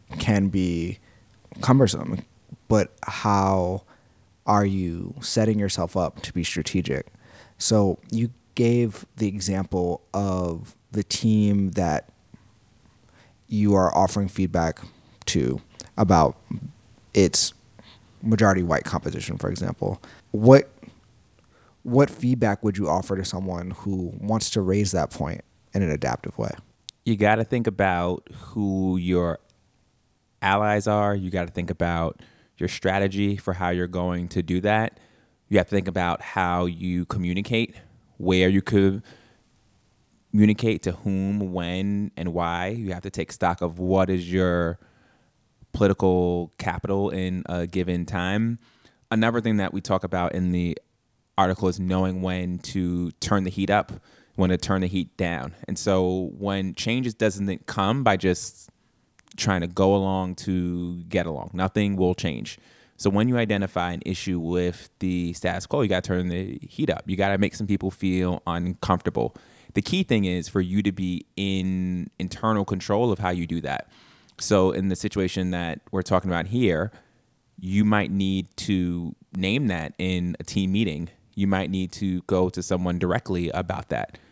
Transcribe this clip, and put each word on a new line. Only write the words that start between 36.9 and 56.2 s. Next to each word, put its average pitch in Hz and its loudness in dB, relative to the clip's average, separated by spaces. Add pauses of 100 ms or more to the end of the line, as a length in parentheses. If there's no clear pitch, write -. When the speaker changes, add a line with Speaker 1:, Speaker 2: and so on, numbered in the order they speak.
Speaker 2:
communicate, 101 -2 (420)
where 92 4
you 95 4
could 98 4 (1300)
communicate 107 4
to 92 -2
whom, 95 -2
when, 95 -4
and 90 -6
why. 87 -2
You 107 -6
have 90 -8
to 98 -10
take - -6
stock 87 0
of 87 -4
what 92 2
is 90 -2
your 87 0 (920)
political 90 2
capital 98 -2
in 92 -4
a 87 -4
given 90 -2
time. 104 -2 (520)
Another 113 2
thing 110 0
that 98 -2
we 95 -6
talk 95 0
about 90 -2
in 90 0
the 87 0 (600)
article 92 2
is 90 -2
knowing 92 0
when 90 -4
to 87 -2
turn 98 0
the 90 -4
heat 98 -2
up, 101 0 (420)
when 92 4
to 90 2
turn 95 0
the 90 0
heat 90 -4
down. 85 -4 (140)
And 92 -6
so 92 0